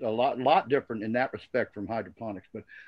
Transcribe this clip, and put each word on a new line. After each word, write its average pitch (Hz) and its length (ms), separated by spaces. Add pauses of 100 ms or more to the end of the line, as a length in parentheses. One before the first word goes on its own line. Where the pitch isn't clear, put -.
a 120 60
lot, 120 320
lot 143 280
different 117 360
in 110 80
that 127 200
respect 110 400
from 104 140
hydroponics. 104 680
But 107 120 (240)